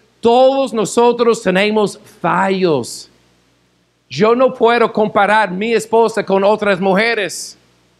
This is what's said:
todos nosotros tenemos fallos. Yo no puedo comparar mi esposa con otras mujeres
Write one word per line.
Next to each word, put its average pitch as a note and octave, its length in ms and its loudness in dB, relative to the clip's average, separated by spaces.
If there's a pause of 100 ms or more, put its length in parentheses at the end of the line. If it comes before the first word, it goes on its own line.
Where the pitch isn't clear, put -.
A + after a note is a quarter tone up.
(200)
todos C4 520 2
nosotros A#3 720 0
tenemos G3+ 560 0 (220)
fallos. F3 920 -2 (1000)
Yo G#3 280 2
no B3+ 180 2
puedo A3+ 380 0
comparar G#3 580 0
mi G3+ 220 -4
esposa A3 520 0
con G3 200 0
otras G3+ 340 0
mujeres G3 800 -2 (420)